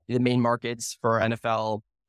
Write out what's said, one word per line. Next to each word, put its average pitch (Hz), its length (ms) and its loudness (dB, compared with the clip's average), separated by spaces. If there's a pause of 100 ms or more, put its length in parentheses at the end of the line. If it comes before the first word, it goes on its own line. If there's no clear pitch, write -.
the 123 100 0
main 123 220 2
markets 117 580 -2
for 113 220 2
N 110 100 2
F 117 140 -4
L, 110 380 -2 (240)